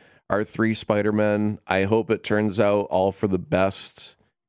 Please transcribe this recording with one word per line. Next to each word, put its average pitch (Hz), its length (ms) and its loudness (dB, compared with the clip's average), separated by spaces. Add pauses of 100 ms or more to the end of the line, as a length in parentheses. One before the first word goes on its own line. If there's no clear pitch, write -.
(280)
our 101 160 0
three 113 300 0
Spider-Men. 107 920 0
I 95 180 2
hope 110 260 2
it 110 140 0
turns 107 340 0
out 101 320 2
all 95 220 2
for - 160 -2
the 95 100 0
best. - 800 -4 (320)